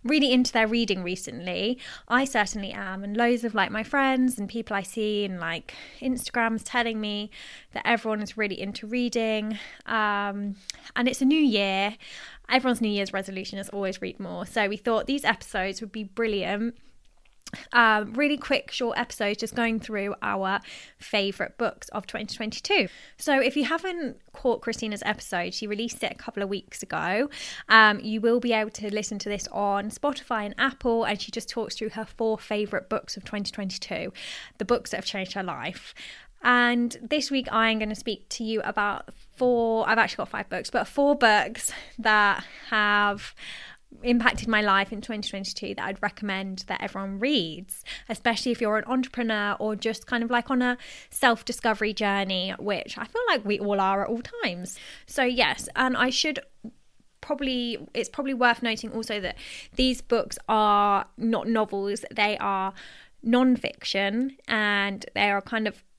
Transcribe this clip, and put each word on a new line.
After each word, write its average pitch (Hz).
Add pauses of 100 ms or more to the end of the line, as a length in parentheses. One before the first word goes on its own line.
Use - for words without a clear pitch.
really 277
into 247
their 226
reading 214
recently. 180 (300)
I 254
certainly 208
am. 196
And 202
loads 240
of, 226
like, 202
my 214
friends 262
and 202
people 226
I 196
see 208
in, 190
like, 165 (260)
Instagrams 233
telling 226
me 208 (440)
that -
everyone 220
is 202
really 208
into 202
reading. 220 (260)
Um, 202 (400)
and 240
it's 254
a 269
new 302
year. 202 (540)
Everyone's 254
New 220
Year's 202
resolution 190
is 196
always 196
read -
more. 175
So 214
we 208
thought 220
these 277
episodes 196
would 214
be 214
brilliant. 208 (960)
Um, 220
really 294
quick, -
short 233
episodes 214
just 220
going 226
through 202
our 196 (380)
favourite -
books -
of -
twenty 214
twenty-two. 220 (280)
So 277
if 262
you 294
haven't 330 (160)
caught -
Christina's 220
episode, 185
she -
released 208
it -
a -
couple -
of 196
weeks -
ago. 185 (400)
Um, 214
you 214
will 233
be 240
able 220
to 208
listen 208
to 202
this 202
on 202
Spotify 226
and 208
Apple, 233
and 208
she -
just -
talks -
through 220
her -
four 220
favourite 208
books -
of 190
twenty 208
twenty-two, - (460)
the 202
books -
that 170
have 190
changed 190
her 196
life. 156 (480)
And 240
this 269
week 262
I 226
am 220
gonna 214
speak 208
to -
you 220
about - (260)
four, 233
I've 226
actually -
got -
five -
books, -
but -
four 285
books 220 (280)
that 208 (260)
have 208 (720)
impacted 233
my 214
life 196
in 208
twenty 208
twenty-two 196
that -
I'd 190
recommend 190
that -
everyone 196
reads, 190 (240)
especially 233
if 233
you're 214
an 214
entrepreneur 233
or 214
just 220
kind 240
of, 233
like, 240
on 254
a 247 (340)
self-discovery 226
journey, 190
which 196
I -
feel -
like 247
we 202
all 202
are 196
at -
all 233 (220)
times. 180 (280)
So -
yes, 247
and 254
I 254
should - (800)
probably, 254
it's -
probably 269
worth 240
noting 220
also 220
that - (380)
these 254
books - (120)
are 208 (120)
not 226
novels, 202 (100)
they 208
are 190 (500)
non-fiction, 247 (100)
and 202 (100)
they 202
are 202
kind 214
of - (140)